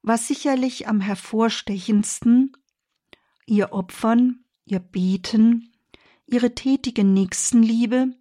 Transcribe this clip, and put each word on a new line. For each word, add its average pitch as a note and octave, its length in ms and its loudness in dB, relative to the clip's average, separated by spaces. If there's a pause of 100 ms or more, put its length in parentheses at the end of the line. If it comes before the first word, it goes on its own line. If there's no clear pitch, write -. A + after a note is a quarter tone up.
war A3+ 180 0
sicherlich C4 680 -4
am G#3+ 140 0
hervorstechendsten G#3+ 1500 0 (920)
ihr G#3 260 0
Opfern, A#3 720 -2 (180)
ihr F#3+ 160 -4
Beten, G3 920 0 (540)
ihre A#3+ 260 0
tätige C4 500 -2
Nächstenliebe A3+ 1160 2